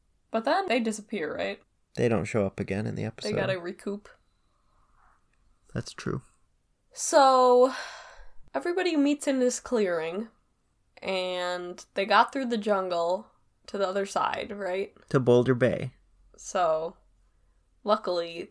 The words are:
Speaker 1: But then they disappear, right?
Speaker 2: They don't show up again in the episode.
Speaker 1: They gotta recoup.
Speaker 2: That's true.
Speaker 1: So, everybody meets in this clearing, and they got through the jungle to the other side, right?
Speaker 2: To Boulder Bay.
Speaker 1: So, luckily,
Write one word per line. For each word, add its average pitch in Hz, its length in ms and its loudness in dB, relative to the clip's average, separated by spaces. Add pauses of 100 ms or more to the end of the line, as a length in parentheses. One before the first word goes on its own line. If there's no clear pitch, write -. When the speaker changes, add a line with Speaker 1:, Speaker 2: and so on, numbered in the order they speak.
(300)
Speaker 1:
But 226 140 -2
then 359 240 0
they 240 120 2
disappear, 214 540 -4
right? 95 260 -6 (360)
Speaker 2:
They 123 120 2
don't 107 180 0
show 104 200 0
up - 140 -6
again 101 260 -4
in 107 80 -6
the 107 100 -6
episode. 113 280 -8
Speaker 1:
They - 40 -2
gotta 190 220 -2
recoup. 196 500 -10 (1700)
Speaker 2:
That's - 180 -8
true. - 300 -6 (680)
Speaker 1:
So, 262 800 6 (840)
everybody 349 420 -2
meets 285 300 2
in 269 140 2
this 247 200 2
clearing, 185 680 -2 (760)
and 180 840 -4 (100)
they 196 120 0
got 220 260 6
through 262 140 -4
the 240 100 -2
jungle 190 680 0 (400)
to - 120 -12
the 196 100 0
other 196 180 -2
side, - 500 -2
right? 196 360 -6 (180)
Speaker 2:
To 143 100 2
Boulder 123 340 4
Bay. 123 380 0 (440)
Speaker 1:
So, 165 600 -2 (880)
luckily, 180 680 -2